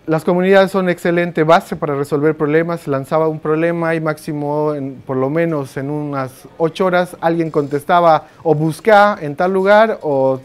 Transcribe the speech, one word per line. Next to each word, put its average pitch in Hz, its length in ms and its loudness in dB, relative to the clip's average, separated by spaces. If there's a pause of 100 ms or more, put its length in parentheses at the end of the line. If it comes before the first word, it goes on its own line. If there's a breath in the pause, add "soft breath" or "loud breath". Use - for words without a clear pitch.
las 156 180 -2
comunidades 190 480 4
son 190 160 -2
excelente 175 560 0
base 170 320 2
para 151 200 -4
resolver 147 420 0
problemas. 165 500 -2
Lanzaba 147 400 -2
un 156 140 -6
problema 165 520 -2
y 165 60 -2
máximo, 151 720 -4
en, 135 320 -10
por 135 120 -6
lo 131 120 0
menos 156 460 -2
en 139 140 -6
unas 143 580 -8 (100)
ocho 165 280 -2
horas, 180 340 -2
alguien 165 320 -2
contestaba 151 760 2 (120 loud breath)
o 160 140 2
buscaba 202 640 2
en 147 160 -8
tal 180 160 0
lugar 208 520 2
o 135 420 0